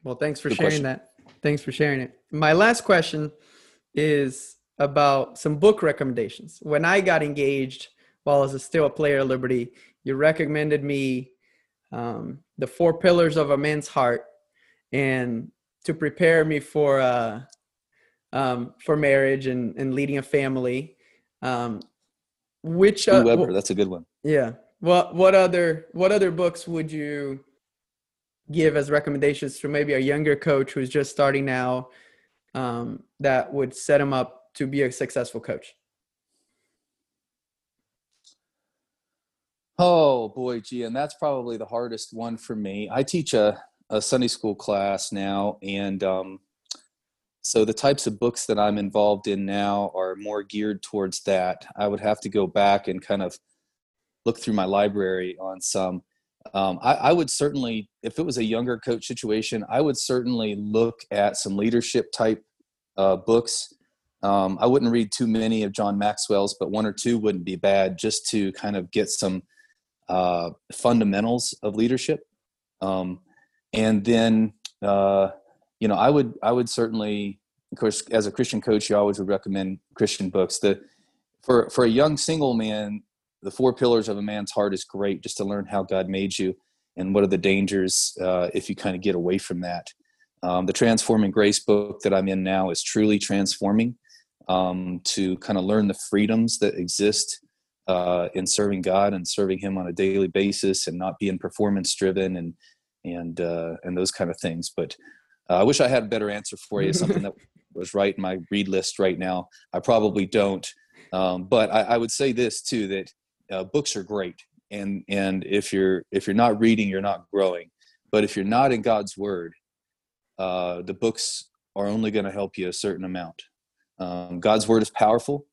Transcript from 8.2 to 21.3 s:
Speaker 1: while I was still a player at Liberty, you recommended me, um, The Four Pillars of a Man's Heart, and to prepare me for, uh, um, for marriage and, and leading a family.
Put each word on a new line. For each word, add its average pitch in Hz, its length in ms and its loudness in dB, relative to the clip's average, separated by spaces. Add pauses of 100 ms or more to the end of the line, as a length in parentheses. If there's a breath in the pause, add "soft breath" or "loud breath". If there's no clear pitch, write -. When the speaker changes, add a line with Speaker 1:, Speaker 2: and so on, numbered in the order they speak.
Speaker 1:
while 143 200 4
I - 20 2
was 135 180 -6
still 160 220 2
a 135 40 4
player 143 300 2
at 135 80 0
Liberty, 127 440 -2 (320 soft breath)
you 135 120 -4
recommended 151 680 2
me, 135 480 -2 (600)
um, 117 480 -8 (180)
The 131 100 -4
Four 165 320 2
Pillars 170 380 4
of 143 140 2
a 139 60 4
Man's 147 300 0
Heart, 120 380 2 (680)
and 127 600 -2 (340)
to 165 80 -4
prepare 160 500 2
me 156 160 0
for, 139 400 2
uh, 123 420 0 (920)
um, 127 400 -2 (120)
for 156 120 2
marriage 135 500 2
and, 123 300 -4
and 135 160 -2
leading 143 240 -2
a 139 40 -4
family. 135 760 -2 (440)